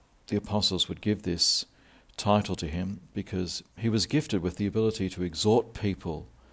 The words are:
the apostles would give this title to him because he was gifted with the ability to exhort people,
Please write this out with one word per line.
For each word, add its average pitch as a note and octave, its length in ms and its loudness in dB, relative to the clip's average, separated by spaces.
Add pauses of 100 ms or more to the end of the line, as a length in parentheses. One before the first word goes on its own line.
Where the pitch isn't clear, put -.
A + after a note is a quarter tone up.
(280)
the G#2 80 -2
apostles G2+ 520 -2
would - 140 -8
give G#2 220 0
this F#2 420 2 (500)
title G#2 420 2
to E2+ 100 -4
him F2+ 320 -4 (160)
because F#2 480 -6 (120)
he A2+ 140 -2
was G#2+ 160 2
gifted C3+ 380 0
with F2 140 -2
the G#2 100 0
ability G#2+ 420 0
to F2+ 140 -6
exhort G2+ 500 2
people, F2 540 -6 (260)